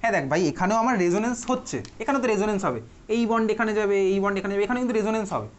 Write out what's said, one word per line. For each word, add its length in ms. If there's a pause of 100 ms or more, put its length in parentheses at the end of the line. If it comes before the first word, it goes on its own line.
হ্যাঁ 140
দেখ 160
ভাই, 100 (100)
এখানেও 320
আমার 200
resonance 360 (100)
হচ্ছে, 280 (240)
এখানে 200
তো 120
resonance 340
হবে, 120 (360)
এই 60 (100)
bond 220
এখানে 260
যাবে, 180 (160)
এই 100
bond 160
এখানে 140
যাবে, 140
এখানে 140
কিন্তু 180
resonance 360
হবে 120 (120)